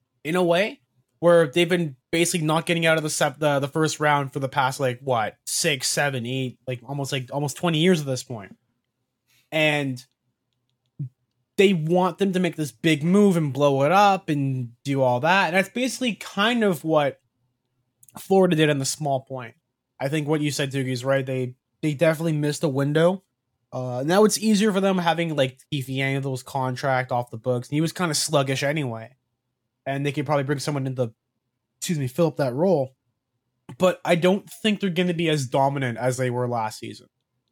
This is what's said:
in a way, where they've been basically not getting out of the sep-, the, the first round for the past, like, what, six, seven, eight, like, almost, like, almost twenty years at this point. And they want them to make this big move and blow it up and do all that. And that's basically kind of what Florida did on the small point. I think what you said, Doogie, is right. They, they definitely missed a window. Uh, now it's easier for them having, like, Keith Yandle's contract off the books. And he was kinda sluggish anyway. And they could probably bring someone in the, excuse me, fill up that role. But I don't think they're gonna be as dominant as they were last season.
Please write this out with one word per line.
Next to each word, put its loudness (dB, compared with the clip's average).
in -2
a 2
way, 0
where 6
they've 2
been -2
basically 0
not 2
getting 0
out 4
of -2
the -2
sep-, -2
the, 2
the -2
first -2
round 2
for -6
the -4
past, -2
like, -2
what, -2
six, -2
seven, -2
eight, -4
like, -6
almost, -8
like, -6
almost -4
twenty 0
years 4
at -8
this -4
point. -14
And 0
they 6
want 0
them 0
to 0
make -2
this -4
big 0
move 4
and -2
blow 2
it 2
up 4
and -2
do 0
all 2
that. 2
And -2
that's 2
basically -4
kind -2
of 0
what 0
Florida 4
did 4
on 0
the -4
small -4
point. -14
I -4
think -2
what 0
you -2
said, -4
Doogie, -2
is -6
right. 0
They, -6
they -2
definitely 0
missed -2
a 2
window. 2
Uh, -6
now 6
it's 2
easier 2
for 0
them 2
having, 0
like, 0
Keith -4
Yandle's -4
contract -2
off -4
the -12
books. -4
And -4
he 0
was -2
kinda -2
sluggish 0
anyway. -4
And -4
they -2
could -4
probably 0
bring -4
someone -6
in -8
the, -4
excuse -4
me, -2
fill 0
up -6
that -2
role. 0
But 0
I 2
don't 0
think -2
they're -2
gonna 0
be -2
as 0
dominant 0
as -2
they -2
were -4
last -6
season. -16